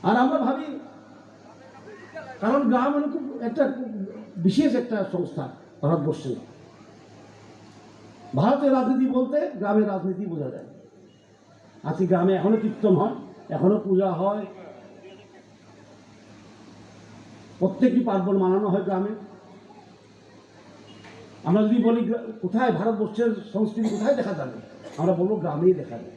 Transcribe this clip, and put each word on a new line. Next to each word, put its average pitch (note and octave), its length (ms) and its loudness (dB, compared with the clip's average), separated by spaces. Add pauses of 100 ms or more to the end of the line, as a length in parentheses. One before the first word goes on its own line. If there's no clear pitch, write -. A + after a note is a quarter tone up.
আর G#3+ 120 4
আমরা C#4 220 4
ভাবি, C4+ 420 -2 (1600)
কারণ B3 280 2
গ্রাম B3+ 240 2
হলো D4 140 0
খুব A#3+ 340 -6
একটা, C4 300 0
খুব G#3+ 360 -8 (300)
বিশেষ A3 380 4
একটা A3 360 0
সংস্থা D#3+ 380 -4 (320)
ভারতবর্ষে। D3 540 0 (2000)
ভারতের C4+ 360 4
রাজনীতি B3+ 400 2
বলতে C#4 440 0
গ্রামের G#3 320 2
রাজনীতি F#3+ 380 -4
বোঝা D3+ 240 -6
যায়। - 140 -12 (1200)
আজকে E3+ 240 0
গ্রামে F3+ 260 4
এখনো F#3+ 240 2
কীর্তন G#3+ 380 2
হয়, G3 200 0 (340)
এখনো F3+ 300 2
পূজা F#3+ 320 2
হয়, G3 340 -2 (3250)
প্রত্যেকটি A#3+ 400 4
পার্বণ G3 380 2
মানানো F#3+ 300 2
হয় F#3 160 2
গ্রামে। F#3+ 260 -2 (2250)
আমরা F#3+ 200 4
যদি A3+ 200 4
বলি A#3 180 4
গ্রা-, A3 300 -4 (100)
কোথায় G#3+ 300 2
ভারতবর্ষের G#3+ 580 0 (240)
সংস্কৃতি G#3+ 360 0
কোথায় A3 260 0
দেখা G3 180 -4
যাবে, C3+ 180 -6 (460)
আমরা F3+ 160 2
বলবো F#3 220 0
গ্রামেই E3+ 380 2
দেখা B2 240 -6
যাবে। - 200 -14